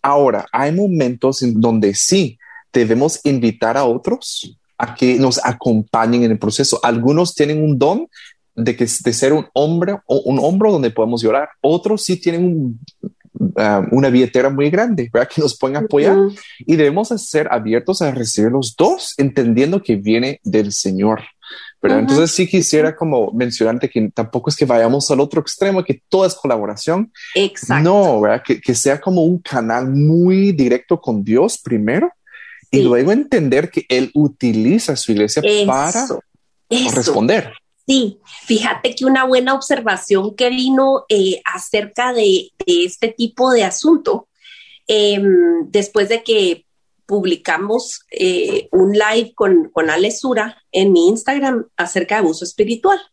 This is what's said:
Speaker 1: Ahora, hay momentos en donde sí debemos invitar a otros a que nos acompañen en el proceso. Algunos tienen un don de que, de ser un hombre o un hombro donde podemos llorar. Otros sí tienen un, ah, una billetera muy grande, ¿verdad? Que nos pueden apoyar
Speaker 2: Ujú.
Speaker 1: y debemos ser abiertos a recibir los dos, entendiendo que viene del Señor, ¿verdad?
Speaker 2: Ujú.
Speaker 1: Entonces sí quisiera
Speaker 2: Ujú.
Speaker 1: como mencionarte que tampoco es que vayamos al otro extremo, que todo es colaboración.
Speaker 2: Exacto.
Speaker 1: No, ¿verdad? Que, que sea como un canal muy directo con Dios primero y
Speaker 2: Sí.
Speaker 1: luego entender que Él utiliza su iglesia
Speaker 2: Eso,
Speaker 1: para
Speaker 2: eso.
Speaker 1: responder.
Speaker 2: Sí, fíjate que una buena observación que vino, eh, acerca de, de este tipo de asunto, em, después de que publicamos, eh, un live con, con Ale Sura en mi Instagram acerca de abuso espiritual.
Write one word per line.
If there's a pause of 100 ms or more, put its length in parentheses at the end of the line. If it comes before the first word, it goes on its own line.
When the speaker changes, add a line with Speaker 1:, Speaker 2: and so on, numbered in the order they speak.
Speaker 1:
Ahora,
hay
momentos
en
donde
sí (340)
debemos
invitar
a
otros (220)
a
que
nos
acompañen
en
el
proceso.
Algunos
tienen
un
don (480)
de
que,
de
ser
un
hombre
o
un
hombro
donde
podemos
llorar. (120)
Otros
sí
tienen
un, (760)
ah,
una
billetera
muy
grande,
¿verdad?
Que
nos
pueden
apoyar
Speaker 2:
Ujú. (240)
Speaker 1:
y
debemos
ser
abiertos
a
recibir
los
dos,
entendiendo
que
viene
del
Señor, (600)
¿verdad?
Speaker 2:
Ujú.
Speaker 1:
Entonces
sí
quisiera
Speaker 2:
Ujú.
Speaker 1:
como
mencionarte
que
tampoco
es
que
vayamos
al
otro
extremo,
que
todo
es
colaboración. (240)
Speaker 2:
Exacto.
Speaker 1:
No,
¿verdad?
Que,
que
sea
como
un
canal
muy
directo
con
Dios
primero (580)
y
Speaker 2:
Sí.
Speaker 1:
luego
entender
que
Él
utiliza
su
iglesia
Speaker 2:
Eso,
Speaker 1:
para
Speaker 2:
eso.
Speaker 1:
responder. (340)
Speaker 2:
Sí, (280)
fíjate
que
una
buena
observación
que
vino,
eh,
acerca
de, (160)
de
este
tipo
de
asunto, (580)
em,
después
de
que (400)
publicamos,
eh,
un
live
con,
con
Ale
Sura (140)
en
mi
Instagram
acerca
de
abuso
espiritual. (140)